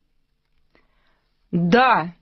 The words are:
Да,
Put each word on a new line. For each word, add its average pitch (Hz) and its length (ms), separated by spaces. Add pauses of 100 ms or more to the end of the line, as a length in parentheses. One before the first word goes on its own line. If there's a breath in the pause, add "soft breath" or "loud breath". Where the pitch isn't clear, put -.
(1500)
Да, 180 720